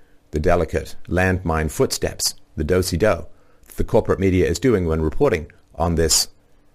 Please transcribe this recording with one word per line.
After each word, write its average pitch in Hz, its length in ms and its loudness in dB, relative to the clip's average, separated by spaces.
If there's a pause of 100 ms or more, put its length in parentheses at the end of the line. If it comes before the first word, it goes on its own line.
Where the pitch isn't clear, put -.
(320)
the - 80 -4
delicate 82 560 0 (140)
landmine 87 600 0
footsteps, - 640 -4 (200)
the - 80 -4
do-si-do, 90 640 0 (500)
the - 80 -2
corporate - 360 2
media 92 280 4
is 80 120 -2
doing 104 260 2
when 80 160 0
reporting 80 500 0 (240)
on 85 200 0
this 82 340 0 (440)